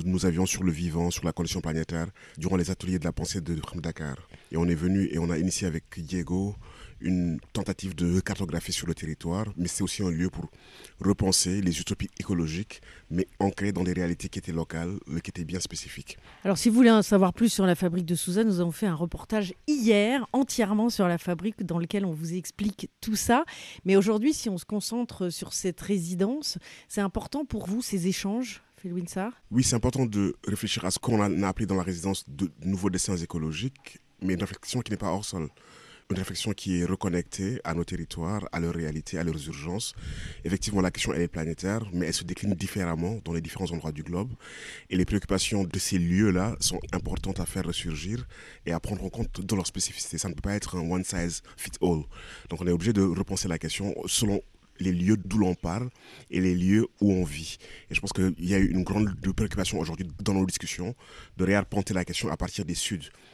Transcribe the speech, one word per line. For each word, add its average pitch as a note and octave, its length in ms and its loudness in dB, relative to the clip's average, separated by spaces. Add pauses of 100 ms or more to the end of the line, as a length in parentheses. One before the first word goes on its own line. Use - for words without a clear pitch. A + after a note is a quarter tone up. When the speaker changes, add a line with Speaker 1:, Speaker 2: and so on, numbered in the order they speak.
Speaker 1:
nous F#2 200 2
avions F2+ 200 4
sur F#2+ 180 -2
le F2+ 80 4
vivant, E2+ 400 0
sur - 140 -4
la E2 80 0
condition F2 260 -2
planétaire, D#2+ 480 -2 (300)
durant F2+ 180 0
les F2 160 2
ateliers F2+ 280 -2
de D2+ 40 -6
la E2 80 0
pensée E2 300 -4
de E2 200 -4
Rem F2 200 -8
Dakar. D#2 340 -6 (380)
Et D#2 40 -2
on E2+ 80 4
est F2 100 4
venu F#2 360 2
et D#2 80 -2
on E2+ 100 2
a E2+ 80 0
initié F2+ 300 0
avec D#2+ 160 -2 (160)
Diego F2+ 560 -2 (460)
une F2 360 2 (140)
tentative F#2+ 440 -4
de F2 260 4
cartographie F2+ 500 -2
sur - 160 -4
le E2 60 2
territoire, E2+ 540 -4 (100)
mais F2 100 0
c'est - 160 -4
aussi G2 200 -2
un F#2 60 2
lieu F2 200 2
pour E2+ 200 -8 (540)
repenser F#2+ 560 4
les F2 220 2
utopies - 260 -4 (100)
écologiques, E2+ 640 -2 (280)
mais F2 180 0 (120)
ancrées G2 340 2
dans F2+ 100 0
des F2+ 80 2
réalités F2 380 0
qui - 100 -10
étaient - 140 -6
locales, E2 400 -4 (140)
mais D#2 120 -4
qui - 100 -8
étaient F2 140 -6
bien E2+ 160 -4
spécifiques. - 580 -10 (280)
Speaker 2:
Alors, F#3+ 120 2
si - 120 4
vous G#3+ 60 6
voulez A#3+ 160 12
en A3 100 8
savoir F#3+ 320 6
plus A3+ 180 4
sur F#3+ 140 4
la F3+ 100 6
fabrique F3 300 0
de E3+ 100 0
Souza, F#3 300 2
nous F#3 160 4
avons E3+ 100 2
fait G#3+ 140 -2
un F3 100 2
reportage F3+ 580 -2 (140)
hier A#3 640 4
entièrement A3+ 580 2
sur F#3+ 200 4
la E3+ 80 2
fabrique F3+ 480 -2
dans E3+ 120 0
lequel F#3+ 280 0
on E3+ 80 0
vous D#3+ 220 -4
explique G3 540 -4 (120)
tout A3 160 -2
ça. B3 260 6 (400)
Mais F#3+ 140 8
aujourd'hui, G#3+ 360 6
si - 140 -4
on F#3+ 100 0
se - 60 -8
concentre G#3 640 -2
sur - 220 -8
cette - 300 -4
résidence, F#3+ 760 0 (300)
c'est - 140 -4
important G#3+ 420 -2
pour G#3+ 240 -6
vous, G#3+ 140 -2
ces F#3 260 -2
échanges, G3+ 560 -2 (140)
Phil F3 160 -8
Winsar ? F#3 400 -4 (180)
Speaker 1:
Oui, B2+ 120 4
c'est B2 120 2
important B2 300 2
de G2+ 320 2 (100)
réfléchir G2+ 380 -2
à F#2+ 60 0
ce - 80 -2
qu'on A2+ 220 4
a, G#2 40 6
a G2 240 2
appelé G2+ 160 -2
dans F#2+ 100 2
la F#2 80 2
résidence F#2 460 -2
de D#2 200 -2 (140)
nouveaux F#2+ 260 2
dessins F#2 280 0
écologiques, E2 800 -4 (220)
mais F#2+ 140 2
une E2+ 40 0
réflexion - 400 -4
qui A2+ 120 -4
n'est G2+ 60 -2
pas G2 140 -2
hors G2 140 -2
sol. D#2+ 240 -4 (640)
Une F2+ 60 -2
réflexion F#2+ 340 -2
qui F#2 280 0
est F2 60 2
reconnectée F#2+ 800 -2
à E2 100 -2
nos E2+ 120 0
territoires, F2 640 -4
à - 80 -4
leurs E2+ 140 0
réalités, D#2 440 -4
à E2 60 -2
leurs D#2 240 -2
urgences. D#2+ 460 -6 (500)
Effectivement, G2 380 0
la F2+ 100 2
question, - 220 -2
elle D#2+ 80 2
est E2+ 80 2
planétaire, F2 640 -2
mais F2 140 0
elle E2 60 -2
se F2 120 -4
décline F#2+ 280 -2
différemment F2+ 720 -2
dans E2+ 80 -6
les E2+ 80 0
différents E2+ 320 -4
endroits D#2+ 220 -4
du D2 100 -8
globe. F#2 300 -4 (560)
Et F2+ 80 2
les F2+ 80 6
préoccupations G2 580 2
de F#2 160 -2
ces - 180 0
lieux-là F2+ 640 4
sont F2+ 200 0 (120)
importantes F#2 480 -2
à E2+ 60 0
faire F#2 200 -2
ressurgir E2+ 640 -4 (380)
et E2+ 80 -2
à E2 80 -2
prendre F#2+ 240 -4
en F#2 40 -4
compte A2+ 320 -4
dans G2 140 -2
leur F#2 100 2
spécificité. - 520 -6
Ça G2 100 -4
ne F2 60 -4
peut D2 80 -10
pas G2+ 140 0
être G2+ 200 -4
un F2 60 -2
one F2+ 240 0
size F2 360 -4 (140)
fit - 160 -12 (100)
all. E2 220 0 (460)
Donc E2 120 -6
on F2+ 60 -2
est F2 40 4
obligé F2 200 2
de G2+ 100 4
repenser F#2+ 460 0
la E2+ 100 0
question F#2 380 -4 (100)
selon G2+ 360 0 (380)
les F#2 120 2
lieux F2+ 320 4
d'où F#2+ 140 -2
l'on F#2 160 6
parle G#2 360 -4 (420)
et F#2 100 0
les F#2 120 4
lieux F#2 340 6 (120)
où G2+ 140 6
on F#2 100 4
vit. D2+ 340 -6 (320)
Et - 60 -2
je - 60 -2
pense G2 100 -4
qu'il F#2 280 2
y F2 160 2
a F#2+ 40 6
eu G2 100 6
une F2+ 140 2
grande F#2+ 320 2 (200)
préoccupation G2 440 0
aujourd'hui E2+ 280 -4 (140)
dans G2+ 120 0
nos F#2+ 120 4
discussions F2+ 500 -4 (420)
de F#2 80 2
réarpenter G2 480 2
la F2+ 100 2
question - 260 -4
à D2+ 80 -4
partir F2+ 280 -4
des E2+ 80 -2
Suds. - 360 -4 (240)